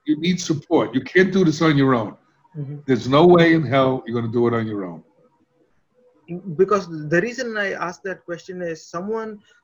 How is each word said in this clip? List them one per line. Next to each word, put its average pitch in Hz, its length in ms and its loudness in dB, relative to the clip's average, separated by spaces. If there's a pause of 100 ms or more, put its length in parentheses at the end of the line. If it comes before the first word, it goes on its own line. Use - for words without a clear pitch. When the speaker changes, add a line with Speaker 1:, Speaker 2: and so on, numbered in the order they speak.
Speaker 1:
you 151 100 0
need 175 240 -2
support. 143 540 -2
You 127 80 -2
can't 190 300 2
do 190 120 2
this 156 160 0
on 160 160 2
your 135 180 4
own. 107 220 -4 (400)
Speaker 2:
Mm-hmm. 143 200 -12 (100)
Speaker 1:
There's 120 220 0
no 147 180 6
way 170 260 8
in 165 100 2
hell 131 440 0
you're 117 120 -4
gonna 113 140 -4
do 120 140 2
it 117 80 0
on 113 120 -2
your 101 200 -6
own. 80 160 -14 (1500)
Speaker 2:
Because 196 320 2 (220)
the 170 100 2
reason 233 380 -6
I 196 140 -4
ask 175 320 -10
that 185 200 -10
question 180 380 -12
is 165 240 -10
someone 214 540 -8 (240)